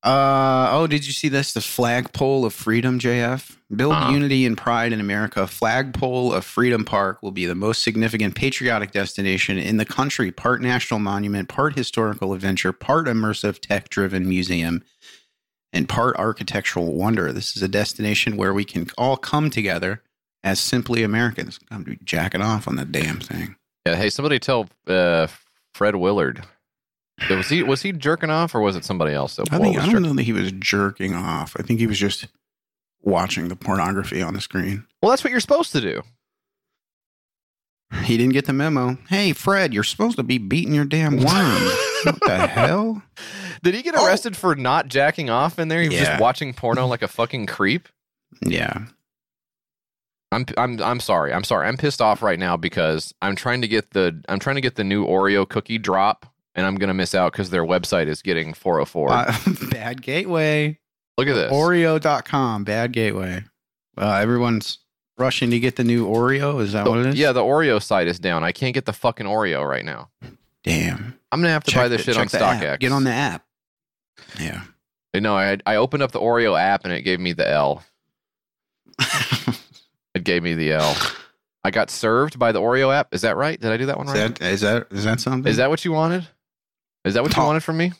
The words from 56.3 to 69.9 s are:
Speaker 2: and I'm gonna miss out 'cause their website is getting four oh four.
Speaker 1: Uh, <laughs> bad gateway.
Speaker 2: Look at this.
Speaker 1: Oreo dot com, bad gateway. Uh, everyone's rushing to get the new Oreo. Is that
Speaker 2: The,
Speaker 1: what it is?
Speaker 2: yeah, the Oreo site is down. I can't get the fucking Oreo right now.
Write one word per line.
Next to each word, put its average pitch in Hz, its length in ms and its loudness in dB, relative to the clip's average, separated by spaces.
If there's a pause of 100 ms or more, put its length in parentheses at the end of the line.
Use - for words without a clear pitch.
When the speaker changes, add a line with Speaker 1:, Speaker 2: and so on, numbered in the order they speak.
Speaker 2:
and 90 100 0
I'm 95 120 0
gonna 95 180 0
miss 92 200 -2
out 90 200 2
'cause 95 160 -4
their 87 160 0
website 90 400 0
is 76 160 -6
getting 80 320 -2
four 85 260 0
oh 69 60 0
four. 78 260 0
Speaker 1:
Uh, 120 240 0 (180)
<laughs> - 160 -8
bad 120 300 -6
gateway. 151 760 0 (400)
Speaker 2:
Look 156 100 2
at 139 60 2
this. 95 180 2
Speaker 1:
Oreo 160 480 4
dot 147 240 0
com, 117 400 -2
bad 113 280 -2
gateway. 101 520 -2 (540)
Uh, 104 160 2
everyone's 117 640 2 (400)
rushing 123 320 2
to 120 100 2
get 123 160 0
the 127 80 0
new 117 220 2
Oreo. 131 560 2
Is 101 100 -2
that 104 120 0
Speaker 2:
The, 120 60 4
Speaker 1:
what 113 100 2
it 123 80 2
is? 139 80 0
Speaker 2:
yeah, 139 160 4
the 123 100 2
Oreo 131 400 2
site 92 260 2
is 90 100 -2
down. 85 240 0
I 87 100 0
can't 127 200 -2
get 131 140 -2
the 104 80 -6
fucking 113 320 -4
Oreo 92 420 0
right 67 160 -4
now. 67 240 -12 (560)